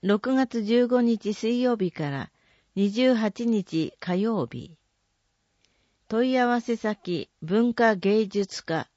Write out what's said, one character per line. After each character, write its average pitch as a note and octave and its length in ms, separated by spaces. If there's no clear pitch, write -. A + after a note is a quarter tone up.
六 G#3 320
月 B3 300
十 A#3 240
五 B3 140
日 A3 340
水 A#3+ 260
曜 B3 160
日 F#3 140
か D3 180
ら C#3 220
二 G3+ 160
十 B3+ 240
八 A3 320
日 F#3+ 540
火 F3+ 160
曜 G3 320
日。 C#3 280
問 A#3+ 240
い C4 80
合 B3 80
わ A#3+ 140
せ A#3 140
先、 G3 540
文 A3+ 320
化 A3+ 200
芸 G#3 300
術 G3+ 400
課。 D#3+ 320